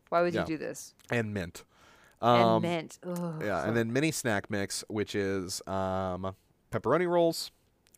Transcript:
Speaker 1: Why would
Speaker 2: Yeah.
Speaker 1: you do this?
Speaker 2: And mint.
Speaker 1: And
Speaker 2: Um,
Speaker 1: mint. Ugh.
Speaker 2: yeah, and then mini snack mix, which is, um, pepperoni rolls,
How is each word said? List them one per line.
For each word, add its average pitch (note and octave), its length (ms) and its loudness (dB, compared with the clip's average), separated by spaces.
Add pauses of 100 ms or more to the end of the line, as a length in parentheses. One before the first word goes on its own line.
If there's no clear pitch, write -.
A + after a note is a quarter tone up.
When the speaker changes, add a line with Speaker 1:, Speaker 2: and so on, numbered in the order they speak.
Speaker 1:
Why E3+ 140 2
would F3 120 2
Speaker 2:
Yeah. G#2 80 0
Speaker 1:
you - 60 -4
do D#3+ 100 -4
this? - 360 -10 (160)
Speaker 2:
And A2+ 240 0
mint. F2+ 320 -6 (560)
Speaker 1:
And A#2+ 200 6
Speaker 2:
Um, A2+ 200 6
Speaker 1:
mint. E3 440 -2
Ugh. F3 380 -4
Speaker 2:
yeah, F2+ 240 0
and A2+ 80 2
then A2+ 160 2
mini D3 200 2
snack G#2 380 -2
mix, G2+ 380 -4
which G#2 280 -2
is, G2 520 -2
um, F#2+ 680 -2 (380)
pepperoni D3+ 380 2
rolls, E3+ 420 2 (460)